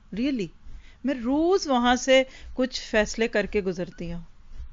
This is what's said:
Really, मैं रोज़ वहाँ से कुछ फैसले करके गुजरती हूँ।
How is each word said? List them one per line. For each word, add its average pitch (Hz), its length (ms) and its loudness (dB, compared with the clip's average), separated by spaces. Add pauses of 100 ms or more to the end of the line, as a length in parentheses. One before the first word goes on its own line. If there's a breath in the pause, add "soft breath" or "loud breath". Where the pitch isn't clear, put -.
(140)
Really, 233 340 -2 (580 soft breath)
मैं 277 80 0
रोज़ 302 560 2
वहाँ 247 260 4
से 262 300 6 (300 loud breath)
कुछ 254 260 -2
फैसले 220 460 0
करके 208 340 0
गुजरती 175 480 -6
हूँ। 170 160 -8 (480)